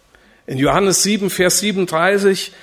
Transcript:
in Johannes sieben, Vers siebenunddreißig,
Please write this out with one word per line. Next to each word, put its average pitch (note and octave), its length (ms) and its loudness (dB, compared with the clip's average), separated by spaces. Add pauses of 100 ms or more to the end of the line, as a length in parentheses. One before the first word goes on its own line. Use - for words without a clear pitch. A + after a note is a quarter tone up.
(460)
in C3+ 120 -8
Johannes D#3+ 460 2
sieben, G3 260 0
Vers F3+ 300 0
siebenunddreißig, G3 1040 0